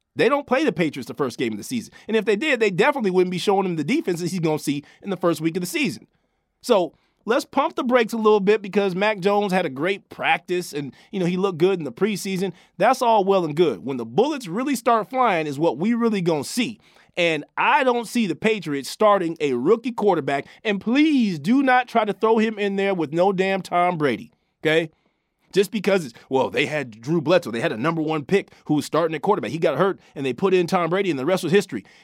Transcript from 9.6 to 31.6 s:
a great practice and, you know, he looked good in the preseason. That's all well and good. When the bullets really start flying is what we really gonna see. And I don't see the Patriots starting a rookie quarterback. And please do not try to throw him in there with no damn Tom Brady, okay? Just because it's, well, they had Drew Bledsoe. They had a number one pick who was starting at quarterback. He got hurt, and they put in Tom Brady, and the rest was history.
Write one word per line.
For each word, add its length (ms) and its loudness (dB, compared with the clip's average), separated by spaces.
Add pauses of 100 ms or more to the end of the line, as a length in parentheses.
a 60 -4
great 400 -4
practice 640 -2
and, 200 -8 (160)
you 80 -6
know, 80 0
he 120 0
looked 200 -2
good 200 4
in 60 -6
the 80 -6
preseason. 600 -2 (240)
That's 240 2
all 240 4
well 200 4
and 120 -4
good. 280 2
When 120 -4
the 80 -6
bullets 420 0
really 300 -4
start 320 0
flying 380 0
is 120 -6
what 200 0
we 160 0
really 260 0
gonna 240 0
see. 340 -4 (380)
And 280 0 (120)
I 260 2
don't 240 0
see 200 0
the 100 -2
Patriots 540 -2
starting 500 2
a 140 0
rookie 380 0
quarterback. 540 0 (180)
And 160 -2
please 580 2
do 240 2
not 260 2
try 160 0
to 80 -2
throw 260 2
him 200 0
in 180 -2
there 160 0
with 200 -2
no 200 4
damn 300 0
Tom 340 0
Brady, 340 -2 (320)
okay? 280 2 (600)
Just 180 2
because 340 0
it's, 100 -14 (140)
well, 220 2
they 160 0
had 340 -8
Drew 200 0
Bledsoe. 320 0
They 80 -4
had 100 -2
a 60 -6
number 260 -2
one 220 -4
pick 260 -2 (140)
who 100 -2
was 100 0
starting 300 -2
at 80 -8
quarterback. 300 0
He 60 -6
got 200 0
hurt, 220 0 (160)
and 100 -6
they 60 -2
put 200 0
in 140 2
Tom 240 0
Brady, 200 -2
and 80 -4
the 60 -6
rest 200 -2
was 80 -2
history. 320 0 (200)